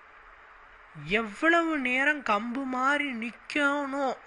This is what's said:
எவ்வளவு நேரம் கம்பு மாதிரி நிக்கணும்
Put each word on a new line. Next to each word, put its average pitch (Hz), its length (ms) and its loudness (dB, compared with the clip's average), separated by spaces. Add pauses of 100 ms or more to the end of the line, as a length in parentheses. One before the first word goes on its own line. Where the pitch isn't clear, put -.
(1040)
எவ்வளவு 302 760 2
நேரம் 269 440 0
கம்பு 233 420 -2
மாதிரி 262 640 -2
நிக்கணும் 285 880 -2 (100)